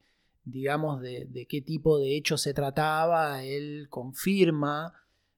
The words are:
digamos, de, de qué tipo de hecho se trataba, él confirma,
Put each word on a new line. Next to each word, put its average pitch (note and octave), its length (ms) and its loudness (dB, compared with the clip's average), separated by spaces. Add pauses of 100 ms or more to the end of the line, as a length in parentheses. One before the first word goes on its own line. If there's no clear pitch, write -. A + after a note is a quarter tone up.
(440)
digamos, C#3 580 -2
de, B2+ 280 -10
de B2+ 160 -12
qué D3 160 -6
tipo D#3 380 2
de C#3 180 2
hecho D3 200 0
se C#3+ 180 -2
trataba, D#3 880 2
él D3 460 -8
confirma, D3+ 1040 2 (440)